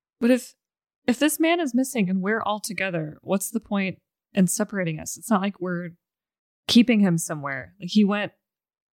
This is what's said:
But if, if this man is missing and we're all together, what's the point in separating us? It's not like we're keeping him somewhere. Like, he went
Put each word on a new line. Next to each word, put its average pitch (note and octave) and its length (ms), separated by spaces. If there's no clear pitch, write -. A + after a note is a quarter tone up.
But A#3+ 120
if, - 240
if A#3+ 140
this D4+ 200
man E4 220
is C#4 120
missing A#3+ 360
and F#3+ 120
we're G#3+ 200
all G#3 180
together, E3+ 600
what's - 300
the A3+ 100
point F#3+ 380
in F#3 140
separating F3+ 520
us? - 160
It's - 140
not G3+ 120
like G3+ 200
we're F3 300
keeping A#3 340
him F3 160
somewhere. C#3 640
Like, F3+ 120
he G#3+ 120
went G3+ 300